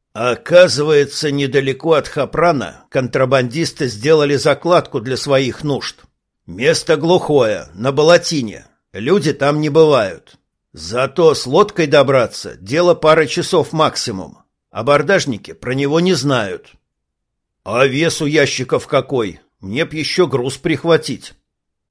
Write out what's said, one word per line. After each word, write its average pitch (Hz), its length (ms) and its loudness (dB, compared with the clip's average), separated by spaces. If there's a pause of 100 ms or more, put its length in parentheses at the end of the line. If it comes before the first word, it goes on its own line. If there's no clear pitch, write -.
(120)
Оказывается, 147 1200 2
недалеко 139 640 0
от 139 140 0
Хапрана 147 800 -4
контрабандисты 131 1000 -2
сделали 143 480 2
закладку 147 640 0
для 123 160 -6
своих 135 480 -2
нужд. 139 400 -6 (420)
Место 131 520 0
глухое, 139 760 0
на 117 200 -4
болотине. 151 720 2 (260)
Люди 143 400 0
там 147 300 -2
не 151 80 -2
бывают. 139 680 2 (360)
Зато 131 600 0
с - 140 -8
лодкой 160 400 2
добраться — 131 720 2
дело 160 320 2
пары 156 320 2
часов 165 480 -2
максимум. 110 680 -4 (260)
Абордажники 135 840 -2
про - 180 -10
него 139 280 0
не 185 140 2
знают". 120 600 -4 (920)
"А 120 240 0
вес 151 340 -2
у 147 60 -2
ящиков 143 580 -2
какой? 123 540 -4 (200)
Мне 110 260 -6
б 160 120 -12
еще 156 300 0
груз 127 300 -4
прихватить". 156 760 -2 (580)